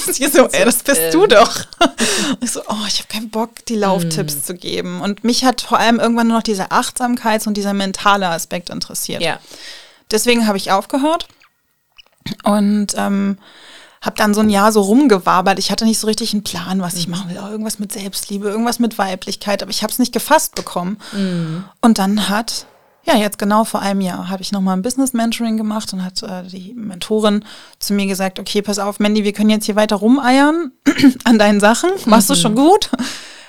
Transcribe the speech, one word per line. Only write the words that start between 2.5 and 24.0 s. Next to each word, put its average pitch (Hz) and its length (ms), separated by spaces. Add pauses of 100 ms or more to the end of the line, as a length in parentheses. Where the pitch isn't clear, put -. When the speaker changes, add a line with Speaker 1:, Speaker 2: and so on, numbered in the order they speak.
Speaker 1:
so, - 160
oh, 214 180
ich 185 140
hab - 80
keinen 220 220
Bock, 226 340
die 233 120
Lauftipps 170 580
Speaker 2:
Hm. - 100
Speaker 1:
zu - 120
geben. 180 440
Und 196 240
mich 240 180
hat 254 200
vor - 160
allem 220 220
irgendwann 233 280
nur 233 80
noch 220 60
dieser 196 280
Achtsamkeits- 233 760
und 208 100
dieser 202 160
mentale 196 560
Aspekt 175 400
interessiert. 170 540
Speaker 2:
Ja. 156 160 (720)
Speaker 1:
Deswegen 226 360
hab 208 80
ich 196 160
aufgehört 277 580 (1160)
und, 208 520
ähm, 202 420 (640)
hab - 160
dann 208 160
so 208 80
ein 214 100
Jahr 202 200
so 214 120
rumgewabert. 190 760
Ich - 140
hatte 226 120
nicht 220 140
so 214 80
richtig 220 260
einen 208 120
Plan, 180 360
was 175 140
ich 175 140
Speaker 2:
Mhm. - 20
Speaker 1:
machen 175 200
will. 175 140
Oh, 202 60
irgendwas 214 300
mit 202 100
Selbstliebe, 202 580
irgendwas 226 300
mit 226 180
Weiblichkeit. 196 640
Aber 190 100
ich - 100
hab's 214 160
nicht 247 140
gefasst - 420
bekommen. 185 440 (140)
Speaker 2:
Mhm. 180 520 (160)
Speaker 1:
Und 226 180
dann 196 300
hat 214 380 (420)
ja, 311 80
jetzt 208 220
genau 214 260
vor - 160
einem 196 200
Jahr 180 280